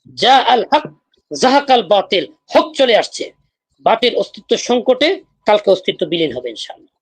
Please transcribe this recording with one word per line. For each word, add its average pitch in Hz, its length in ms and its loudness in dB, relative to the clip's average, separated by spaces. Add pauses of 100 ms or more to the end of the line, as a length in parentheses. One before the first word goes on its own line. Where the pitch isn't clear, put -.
যা 190 320 2
আল 240 340 0
হক, 294 200 0 (400)
জাহাকাল 262 500 2
বাতিল, 190 440 0 (280)
হক 330 200 0
চলে 240 220 2
আসছে, - 360 -4 (480)
বাতিল 220 360 0
অস্তিত্ব - 400 -6
সংকটে 254 680 0 (220)
কালকে 208 240 2
অস্তিত্ব 180 360 -2
বিলীন 156 300 -4
হবে 123 140 -10
ইনশাআল্লাহ। - 520 -18